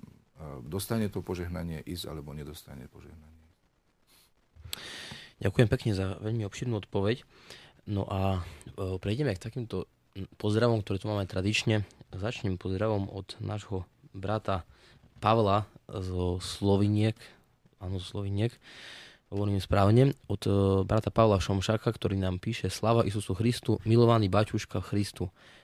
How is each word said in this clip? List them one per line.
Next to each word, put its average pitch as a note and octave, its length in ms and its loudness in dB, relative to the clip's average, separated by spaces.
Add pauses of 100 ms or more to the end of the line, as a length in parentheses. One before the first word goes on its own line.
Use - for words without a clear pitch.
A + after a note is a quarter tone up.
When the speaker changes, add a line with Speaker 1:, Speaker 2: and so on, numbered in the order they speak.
(680)
Speaker 1:
dostane G#2 400 -4
to G2 160 -8
požehnanie E2+ 640 -6
ísť, E2+ 240 -10
alebo C#2+ 240 -12
nedostane D2 560 -14
požehnanie. D2+ 480 -20 (2000)
Speaker 2:
Ďakujem G#2+ 320 2
pekne B2 240 0
za F#2+ 240 -4
veľmi A2 240 -4
obširnú G#2+ 400 -4
odpoveď. G#2 400 -2 (640)
No G2+ 240 -2
a, F#2+ 320 0 (320)
e, F#2 240 -6
prejdeme A#2 320 -2
k F#2 80 -4
takýmto, A2 480 -8 (320)
m, F#2+ 160 -10
pozdravom, A2 480 2
ktoré G2 160 -4
tu - 80 -8
máme G#2 160 -2
tradične. G#2 640 0 (240)
Začnem F#2+ 480 -4
pozdravom G2 480 -2
od - 320 -12
nášho G2+ 480 -6 (240)
brata G2 560 -4 (560)
Pavla G#2+ 400 4 (240)
zo F2+ 560 -2
Sloviniek. G#2 720 2 (640)
Áno, F#2 240 -6
zo G#2 160 -10
Sloviniek. G2+ 320 0 (800)
Hovorím G2+ 320 0
správne. A2 480 6 (160)
Od, G#2 160 -4
e, G2 400 4
brata G#2+ 240 2
Pavla G#2 320 6
Šomšaka, G2+ 480 0
ktorý G2 320 -2
nám F#2 240 -2
píše: - 240 -4
„Sláva A2+ 400 2
Isusu G2+ 240 -4
Christu, A2+ 560 0
milovaný A2+ 400 6
baťuška G2+ 560 0
Christu. G2+ 480 -4 (320)